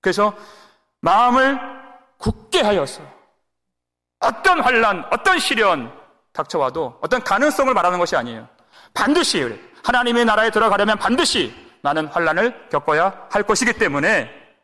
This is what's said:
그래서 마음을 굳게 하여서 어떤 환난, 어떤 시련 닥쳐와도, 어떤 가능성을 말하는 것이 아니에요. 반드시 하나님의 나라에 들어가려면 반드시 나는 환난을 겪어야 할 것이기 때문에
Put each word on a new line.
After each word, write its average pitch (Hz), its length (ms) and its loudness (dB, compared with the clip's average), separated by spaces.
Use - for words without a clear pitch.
그래서 202 340 0
마음을 247 580 2
굳게 - 440 -4
하여서 196 400 0
어떤 302 420 2
환난, 226 500 2
어떤 370 280 2
시련 185 580 0
닥쳐와도, 143 680 -4
어떤 233 220 -2
가능성을 269 500 0
말하는 180 260 2
것이 175 160 0
아니에요. 117 320 -6
반드시 208 760 -2
하나님의 240 420 2
나라에 220 260 2
들어가려면 208 460 2
반드시 208 560 -2
나는 151 260 -2
환난을 170 640 -2
겪어야 156 600 -2
할 208 140 -2
것이기 220 300 0
때문에 156 580 0